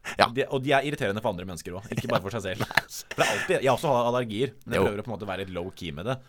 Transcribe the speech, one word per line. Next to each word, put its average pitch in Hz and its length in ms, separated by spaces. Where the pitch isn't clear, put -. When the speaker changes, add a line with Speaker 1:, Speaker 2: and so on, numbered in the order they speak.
Speaker 1:
Ja. - 160
Speaker 2:
De, 127 160
og 139 160
de 139 80
er 139 160
irriterende 110 320
for 117 140
andre 87 100
mennesker 87 320
også, 101 160
ikke 117 160
bare 104 160
for 98 80
seg 117 100
selv. 95 220
Speaker 1:
<laughs> - 0
Nei. - 240
Speaker 2:
For - 320
det - 60
er - 80
alltid, 175 200
jeg 135 80
også 147 180
har 120 160
allergier, 120 460
men - 100
jeg - 60
Speaker 1:
Jo. 98 80
Speaker 2:
prøver 104 160
på - 60
en 107 40
måte 98 120
å 101 40
være 92 140
litt 92 100
low-key 87 400
med 87 140
det. 127 80